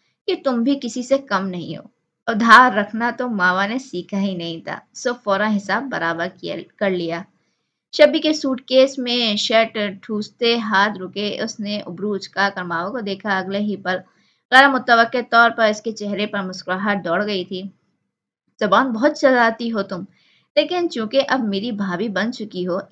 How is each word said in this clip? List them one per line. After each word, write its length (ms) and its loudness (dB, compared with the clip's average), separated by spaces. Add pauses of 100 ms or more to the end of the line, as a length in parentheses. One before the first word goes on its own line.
(280)
कि 80 0
तुम 280 -2
भी 120 2
किसी 260 -8
से 160 0
कम 280 -2
नहीं 300 -8
हो।" 80 -16 (440)
उधार 460 8
रखना 360 -2
तो 180 -6
मावा 380 0
ने 120 -4
सीखा 400 -8
ही 180 -2
नहीं 240 -8
था, 200 -10 (140)
सो 200 -4
फौरन 360 -2
हिसाब 380 -2
बराबर 420 -4
किया, 260 -10 (220)
कर 120 0
लिया। 340 -4 (680)
शब्बी 240 6
के 140 2
सूटकेस 640 2
में 380 -2
शर्ट 420 0 (240)
ठूसते 560 -2
हाथ 380 0
रुके, 320 -6 (160)
उसने 360 -8
उबरू 340 -6
उचका 340 -2
कर 160 -6
मावा 240 -4
को 120 -6
देखा। 380 -4
अगले 200 -4
ही 180 -2
पल 260 -4 (500)
गैर 160 8
मुतवक्के 540 2
तौर 280 4
पर 180 2
इसके 240 -4
चेहरे 340 -4
पर 160 -4
मुस्कुराहट 600 -4
दौड़ 200 -2
गई 220 -4
थी। 180 -10 (1000)
"ज़बान 320 4
बहुत 260 2
चलाती 500 4
हो 140 -4
तुम, 240 -8 (500)
लेकिन 320 0
चूंकि 320 -2
अब 240 0
मेरी 280 -4
भाभी 360 -4
बन 220 -2
चुकी 340 -8
हो, 280 -4